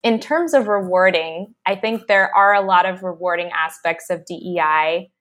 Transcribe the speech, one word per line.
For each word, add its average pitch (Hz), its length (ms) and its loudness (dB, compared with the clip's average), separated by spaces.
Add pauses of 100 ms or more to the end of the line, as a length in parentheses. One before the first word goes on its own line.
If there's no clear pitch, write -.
In 226 160 0
terms 311 340 -2
of 262 140 4
rewarding, 185 880 0 (100)
I 196 120 -2
think 220 320 -6
there 196 260 2
are 196 200 6
a 202 120 2
lot 185 200 4
of 185 180 -6
rewarding 175 500 -4
aspects 165 560 -6
of 170 160 -6
D 175 80 -10
E 175 260 -6
I 160 500 0 (100)